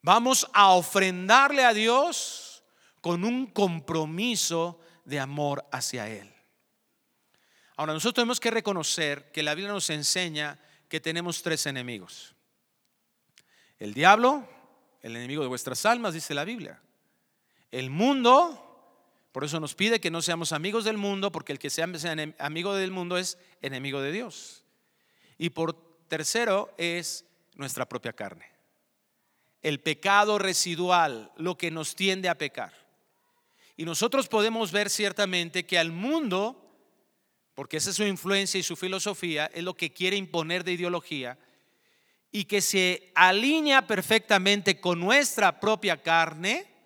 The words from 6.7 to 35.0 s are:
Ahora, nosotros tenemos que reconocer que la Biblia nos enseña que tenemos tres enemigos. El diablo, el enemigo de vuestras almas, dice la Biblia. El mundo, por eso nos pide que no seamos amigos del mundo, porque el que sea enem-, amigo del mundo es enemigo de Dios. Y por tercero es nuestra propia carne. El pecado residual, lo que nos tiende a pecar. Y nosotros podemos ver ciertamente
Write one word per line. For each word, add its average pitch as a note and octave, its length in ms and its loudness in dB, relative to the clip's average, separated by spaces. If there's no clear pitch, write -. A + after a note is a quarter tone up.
Ahora, D#3 180 -4
nosotros F#3 200 -2
tenemos A#3+ 240 0
que A#3 120 0
reconocer E3 840 -2
que D#3 100 -4
la D3+ 120 0
Biblia G3+ 180 -6
nos G3 180 -4
enseña D3+ 720 -4
que D#3+ 120 -6
tenemos E3 420 -4
tres D#3+ 220 -2
enemigos. B2 680 -10
El G#2 160 -10
diablo, A3 520 6
el A#2 160 -12
enemigo C3+ 260 -6
de C3 60 -2
vuestras B2+ 380 -6
almas, A3+ 280 0
dice D#3 200 -8
la C#3+ 100 -4
Biblia. A3 360 -12
El C3 180 -8
mundo, B3+ 1400 2
por C3 100 -6
eso D3+ 160 -4
nos D3+ 160 -8
pide A3+ 260 2
que E3+ 100 -2
no E3 120 -4
seamos E3 300 -2
amigos G3 320 -4
del A3 120 -2
mundo, G3+ 360 -2
porque D3+ 200 -10
el C#3 60 -6
que C#3+ 120 -8
sea E3 160 -2
enem-, D#3+ 520 -6
amigo E3 360 -4
del F#3+ 160 -2
mundo F3+ 260 -4
es F3+ 220 -4
enemigo C3+ 400 -6
de C#3+ 100 -4
Dios. - 520 -12
Y E3 120 -2
por D#3+ 240 -2
tercero G3 680 -2
es E3+ 460 -6
nuestra C3 340 -8
propia A#2 240 -8
carne. F#2+ 420 -16
El D3 160 -2
pecado G3+ 580 2
residual, F3 1000 0
lo F3 220 -6
que E3+ 140 -4
nos D#3+ 240 -8
tiende F#3+ 320 -2
a E3+ 100 -2
pecar. C3 340 -8
Y E3 80 -8
nosotros A3 440 0
podemos A3 420 0
ver G3+ 180 0
ciertamente F#3 800 -2